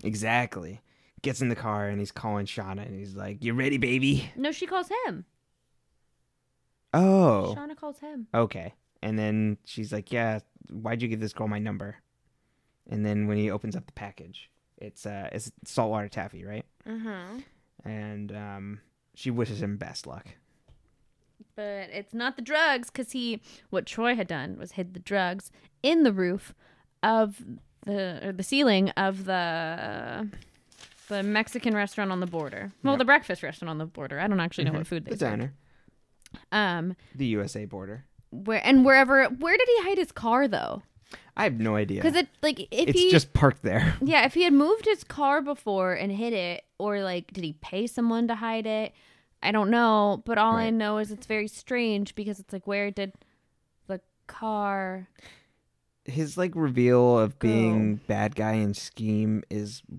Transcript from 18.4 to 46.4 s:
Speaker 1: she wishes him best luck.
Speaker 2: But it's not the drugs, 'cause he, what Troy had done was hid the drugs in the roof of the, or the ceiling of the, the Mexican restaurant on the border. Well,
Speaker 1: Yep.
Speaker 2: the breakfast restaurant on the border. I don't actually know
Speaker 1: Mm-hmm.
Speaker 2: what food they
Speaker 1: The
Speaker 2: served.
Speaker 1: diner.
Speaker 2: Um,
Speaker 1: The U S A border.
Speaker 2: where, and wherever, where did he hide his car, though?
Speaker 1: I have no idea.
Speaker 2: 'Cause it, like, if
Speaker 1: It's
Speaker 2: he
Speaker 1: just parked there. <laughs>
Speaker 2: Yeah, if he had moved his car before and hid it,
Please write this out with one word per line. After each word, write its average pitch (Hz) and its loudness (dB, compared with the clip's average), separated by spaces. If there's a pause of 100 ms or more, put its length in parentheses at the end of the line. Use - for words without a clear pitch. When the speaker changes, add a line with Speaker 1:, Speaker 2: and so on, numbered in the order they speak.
Speaker 1:
she - -6
wishes 110 -4
him 104 -4
best 90 -12
luck. 69 -16 (1300)
Speaker 2:
But 202 -10
it's 196 -12
not 240 -4
the 262 -12
drugs, 277 0
'cause - -8
he, 240 -4 (280)
what - -2
Troy 240 0
had 202 -2
done 156 -6
was - -16
hid 185 -8
the 180 -12
drugs 190 -2 (300)
in 320 6
the 240 6
roof 185 -2 (480)
of 220 2 (420)
the, 190 -4
or 196 -4
the 190 -6
ceiling 220 6
of 190 -2
the, 165 -4 (800)
the 202 -4
Mexican 220 0
restaurant 202 -2
on 185 -2
the 180 -2
border. 165 -8 (120)
Well, 277 4
Speaker 1:
Yep. 269 4
Speaker 2:
the 254 2
breakfast 233 4
restaurant 156 -8
on 156 -6
the 156 -6
border. 143 -10
I 185 -2
don't 202 2
actually 170 -2
know 143 0
Speaker 1:
Mm-hmm. 151 -2
Speaker 2:
what 160 -6
food 165 -6
they 127 -8
Speaker 1:
The 208 -6
Speaker 2:
served. 113 -2
Speaker 1:
diner. 135 -6 (1000)
Speaker 2:
Um, 180 -2 (180)
Speaker 1:
The 135 -2
U 107 0
S 98 -6
A 107 -8
border. 101 -12 (260)
Speaker 2:
where, 220 -2
and 262 10
wherever, 269 8
where 320 0
did 494 4
he 466 6
hide 381 0
his 370 -2
car, 247 2
though? - -4 (560)
Speaker 1:
I 202 0
have 139 0
no 110 2
idea. 98 0
Speaker 2:
'Cause 311 2
it, 349 2 (120)
like, 302 0
if - -12
Speaker 1:
It's 330 4
Speaker 2:
he 359 6
Speaker 1:
just 156 6
parked - 4
there. - 2
<laughs> - -10
Speaker 2:
Yeah, 269 6
if 262 0
he 330 4
had 339 6
moved 339 4
his 427 0
car 294 0
before 196 -2
and 196 -2
hid 233 -4
it, 175 -4 (140)